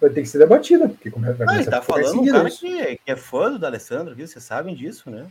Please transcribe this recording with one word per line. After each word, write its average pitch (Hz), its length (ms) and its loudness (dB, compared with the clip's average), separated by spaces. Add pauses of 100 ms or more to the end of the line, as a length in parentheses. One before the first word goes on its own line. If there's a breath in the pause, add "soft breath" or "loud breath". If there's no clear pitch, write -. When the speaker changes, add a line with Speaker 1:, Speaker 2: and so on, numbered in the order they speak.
Speaker 1:
vai 147 80 6
ter 139 120 0
que 120 60 -6
ser - 120 -6
debatida, 294 500 6
porque - 220 -12
como 117 160 -6
é - 60 -2
que - 40 -6
vai 117 100 -2
Speaker 2:
Ah, 370 40 0
ele 370 140 0
Speaker 1:
começar - 60 -2
Speaker 2:
tá 120 60 0
Speaker 1:
a 123 40 -2
ficar - 120 -4
Speaker 2:
falando - 140 0
um 208 120 0
Speaker 1:
seguindo 262 140 2
Speaker 2:
cara 170 140 4
Speaker 1:
isso. - 140 -8
Speaker 2:
que, 339 340 -6
que - 160 -10
é 127 40 -2
fã 143 360 -4
do 262 80 -10
D'Alessandro, 139 560 -8
viu? 139 100 -16
Vocês 127 180 -20
sabem 160 300 -10
disso, 139 380 -16
né? 117 200 -16